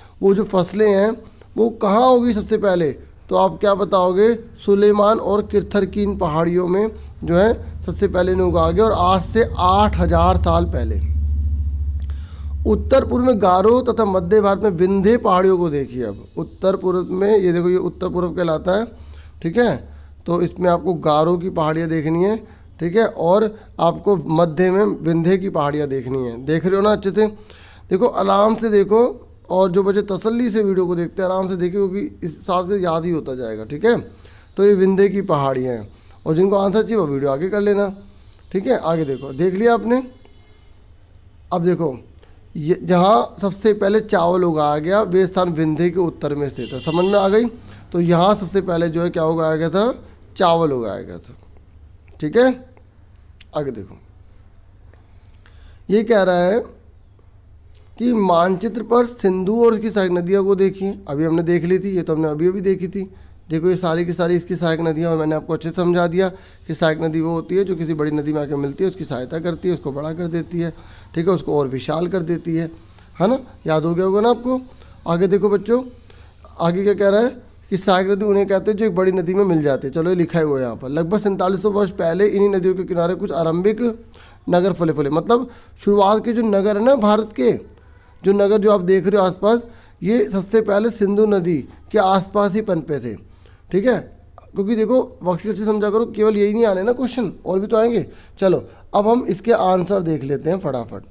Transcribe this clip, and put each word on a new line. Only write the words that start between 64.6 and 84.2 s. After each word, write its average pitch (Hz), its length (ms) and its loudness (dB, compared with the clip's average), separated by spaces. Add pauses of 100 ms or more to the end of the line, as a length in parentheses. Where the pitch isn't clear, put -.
नदियाँ, 165 300 -2
और 160 80 0
मैंने 156 160 0
आपको 156 200 -4
अच्छे 156 140 -6
से 160 80 -8
समझा 175 300 2
दिया 180 220 0 (380)
कि 160 80 -8
सहायक 156 280 0
नदी 160 180 -2
वो 160 100 -2
होती 165 260 -4
है 196 80 2
जो 180 120 -4
किसी 165 180 -4
बड़ी 151 160 -2
नदी 151 220 -2
में 151 100 -2
आके 147 140 -6
मिलती 143 280 -4
है, 185 60 0
उसकी 175 140 -10
सहायता 127 360 -8
करती 175 280 -4
है, 175 60 0
उसको 143 180 -6
बड़ा 147 200 -8
कर 175 160 -6
देती 170 320 -6
है, 170 100 -4 (440)
ठीक 170 140 -2
है, 185 60 4
उसको 151 240 -2
और 139 100 0
विशाल 151 400 -4
कर 165 160 -2
देती 165 320 -4
है, 165 140 -4 (500)
है 170 80 2
ना? 262 100 0 (280)
याद 156 180 0
हो 170 100 -2
गया 185 100 0
होगा 190 160 0
ना 233 100 4
आपको? 247 300 -2 (480)
आगे 175 200 2
देखो 196 220 2
बच्चों, 214 320 0 (800)
आगे 175 240 0
क्या 202 120 2
कह 202 120 2
रहा 202 120 4
है? - 260 -2 (240)
कि 196 60 0
सहायक 190 320 2
नदी 202 160 0
उन्हें 202 220 2
कहते 196 240 0
हैं 208 80 -2
जो 220 60 0
एक 202 100 0
बड़ी 185 180 2
नदी 185 220 -2
में 202 100 2
मिल 165 180 2
जाते 143 240 0
हैं। 131 80 -8
चलो, 165 160 0
ये 190 60 0
लिखा 170 220 0
ही 156 60 2
हुआ 143 140 0
है 131 60 -2
यहाँ 113 120 -6
पर। 131 120 -12
लगभग 165 300 0
सैंतालीस 190 440 -2
सौ 214 80 0
वर्ष 196 200 0
पहले 185 360 0
इन्हीं 202 220 2
नदियों 185 260 0
के 185 100 -6
किनारे 170 300 -2
कुछ 202 180 -6
आरंभिक 202 720 -2 (440)